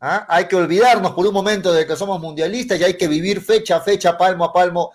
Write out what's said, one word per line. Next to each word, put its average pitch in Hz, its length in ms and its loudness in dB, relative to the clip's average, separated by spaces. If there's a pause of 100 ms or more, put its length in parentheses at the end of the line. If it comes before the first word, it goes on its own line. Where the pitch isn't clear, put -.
¿Ah? 175 280 -2
"Hay 180 180 2
que 190 100 -2
olvidarnos 185 560 2
por 175 140 0
un 202 80 0
momento 190 380 0
de 160 140 2
que 156 100 -4
somos 190 240 -6
mundialistas 170 600 -4
y 175 40 0
hay 180 120 2
que 180 120 -2
vivir 180 320 -2
fecha 220 360 0
a - 40 0
fecha, 190 380 0
palmo 180 260 2
a 170 80 -4
palmo, 175 420 0